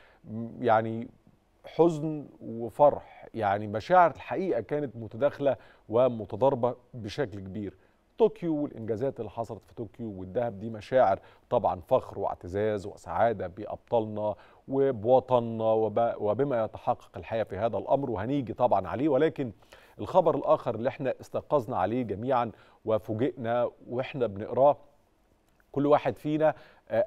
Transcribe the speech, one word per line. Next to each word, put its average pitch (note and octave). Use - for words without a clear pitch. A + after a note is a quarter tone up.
م-، A2+
يعني A2+
حزن D#3
وفرح، A#2
يعني G#2
مشاعر D#3
الحقيقة C3+
كانت D3
متداخلة A#2+
ومتضاربة A#2+
بشكل G#2+
كبير. F#2+
طوكيو F3
والإنجازات A#2+
اللي F2+
حصلت A2+
في -
طوكيو A2+
والدهب G2
دي A2
مشاعر G#2+
طبعا F#2+
فخر A2+
واعتزاز G2+
وسعادة F#2
بأبطالنا G#2+
وبوطننا B2
وب-، A2
وبما A2+
يتحقق -
الحقيقة G#2+
في G2+
هذا G#2+
الأمر، C#3
وهنيجي A#2
طبعا G#2
عليه، A2+
ولكن C#3+
الخبر D#3+
الآخر C#3
اللي A2+
احنا C3
استيقظنا A#2
عليه G#2+
جميعا A#2+
وفوجئنا A2+
واحنا B2+
بنقراه، A#2
كل C#3+
واحد C#3+
فينا، D3+
آه، A2+